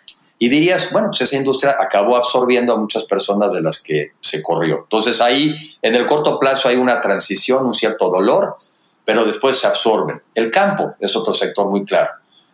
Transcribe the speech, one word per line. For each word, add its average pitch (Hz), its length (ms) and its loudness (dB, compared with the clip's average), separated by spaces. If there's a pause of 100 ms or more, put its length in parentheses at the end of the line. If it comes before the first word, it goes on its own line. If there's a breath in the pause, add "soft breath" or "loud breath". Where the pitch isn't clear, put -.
(400 loud breath)
y 120 80 2
dirías, 165 440 2
bueno, - 160 0
pues - 140 -2
esa 127 140 0
industria 135 440 0
acabó 117 360 2
absorbiendo 123 560 2
a 113 40 2
muchas 110 280 -4
personas 101 480 0
de 90 80 -4
las 78 220 -2
que 76 380 -4
se - 200 -2
corrió. 82 440 -2
Entonces 113 360 0
ahí, 139 320 2 (300 loud breath)
en 117 140 0
el 120 100 0
corto 151 320 0
plazo, 135 300 0
hay 123 80 2
una 123 240 2
transición, 101 640 0
un 117 80 -2
cierto 107 340 0
dolor, 123 460 2 (500 loud breath)
pero 110 200 2
después 120 340 0
se - 80 2
absorben. 101 560 0 (140)
El 113 140 0
campo 185 500 0
es 101 160 -2
otro 110 180 -2
sector 101 320 -2
muy 98 180 -2
claro. 90 260 0 (440 loud breath)